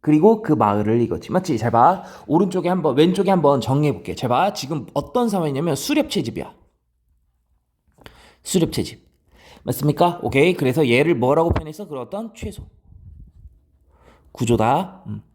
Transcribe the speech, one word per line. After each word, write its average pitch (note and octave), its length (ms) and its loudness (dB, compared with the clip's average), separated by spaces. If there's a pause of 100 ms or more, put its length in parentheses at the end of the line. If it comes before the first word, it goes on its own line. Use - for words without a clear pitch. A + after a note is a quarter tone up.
그리고 F#3+ 420 4
그 D#3 100 0
마을을 G#2+ 500 2
이거지. F2+ 300 -4
맞지? E3+ 260 -2
잘 A#2 120 -2
봐. D3+ 320 4 (240)
오른쪽에 F3 420 0
한번, D#3 280 0
왼쪽에 F3+ 340 2
한번 D3 300 2
정리해볼게. C3+ 540 -2
잘 - 160 -4
봐. E3+ 240 0
지금 C#3 400 -8
어떤 A#3+ 340 -2
상황이냐면 D#3+ 480 -2
수렵 D4 320 -2
채집이야. A2+ 460 -6 (1900)
수렵 E3 300 -2
채집. - 340 -8 (580)
맞습니까? D3 580 0
오케이. C#3+ 320 2
그래서 C3+ 340 0
얘를 D3+ 260 4
뭐라고 C#3+ 360 2
표현했어? D#3+ 380 -6
그런 C3+ 160 -10
어떤 A3 300 -10
최소. - 280 -14 (1700)
구조다. A#2+ 760 0
음. G#2 140 -12 (120)